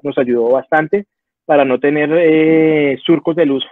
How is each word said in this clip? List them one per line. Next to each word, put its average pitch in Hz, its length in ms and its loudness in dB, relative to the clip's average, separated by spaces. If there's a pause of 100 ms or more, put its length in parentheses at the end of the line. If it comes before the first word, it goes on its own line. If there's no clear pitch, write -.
nos 143 160 -6
ayudó 120 320 0
bastante 156 560 -2 (380)
para 143 200 2
no 127 140 -2
tener, 147 340 -2
eh, 156 920 2
surcos 165 320 0
de 160 120 2
luz 135 240 -2